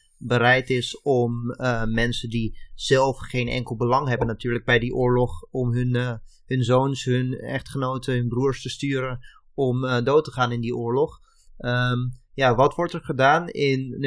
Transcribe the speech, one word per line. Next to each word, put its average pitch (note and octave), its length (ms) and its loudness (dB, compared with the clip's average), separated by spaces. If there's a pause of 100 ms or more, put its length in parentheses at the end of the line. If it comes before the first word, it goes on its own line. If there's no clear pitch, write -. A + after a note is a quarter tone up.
(180)
bereid B2 520 2
is B2 320 -2
om, A#2+ 480 0
eh, A#2+ 340 -2
mensen A2+ 460 0
die A2+ 280 -4 (160)
zelf C3+ 440 2
geen B2 300 -4
enkel B2 280 -6
belang B2+ 320 2
hebben A#2 180 0
natuurlijk A#2 380 -4
bij A#2+ 140 4
die B2 160 -2
oorlog, B2 560 0
om B2 220 -2
hun, B2 220 0
eh, B2 180 -2 (340)
hun C3 160 0
zoons, B2+ 420 2
hun B2+ 340 0
echtgenoten, C3 760 -4
hun A#2+ 140 0
broers B2+ 340 0
te C3 60 -10
sturen C3 500 -4 (360)
om, B2+ 300 0
eh, B2 200 0
dood D3 200 4
te - 80 -12
gaan B2 200 0
in A#2+ 80 -2
die A#2+ 160 -4
oorlog. A#2+ 420 0 (400)
Ehm, B2 400 0 (340)
ja, C3 220 4
wat C3+ 200 4
wordt E3+ 180 -4
er E3 120 -6
gedaan D3+ 440 4
in, C3+ 480 -2 (100)